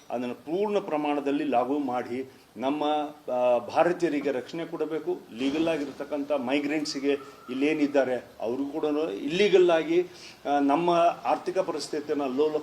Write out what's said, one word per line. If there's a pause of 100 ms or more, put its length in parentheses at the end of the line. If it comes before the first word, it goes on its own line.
ಅದನ್ನು
ಪೂರ್ಣ
ಪ್ರಮಾಣದಲ್ಲಿ
ಲಾಗು
ಮಾಡಿ (260)
ನಮ್ಮ, (480)
ಆ,
ಭಾರತೀಯರಿಗೆ
ರಕ್ಷಣೆ
ಕೊಡಬೇಕು. (140)
ಲೀಗಲ್
ಆಗಿರ್ತಕ್ಕಂಥ
ಮೈಗ್ರೆಂಟ್ಸಿಗೆ (320)
ಇಲ್ಲೇನಿದ್ದಾರೆ (140)
ಅವ್ರಿಗೂ
ಕೂಡ (240)
ಇಲ್ಲೀಗಲ್
ಆಗಿ, (440)
ಆ,
ನಮ್ಮ (340)
ಆರ್ಥಿಕ
ಪರಿಸ್ಥಿತಿಯನ್ನು
ಅಲ್ಲೋಲ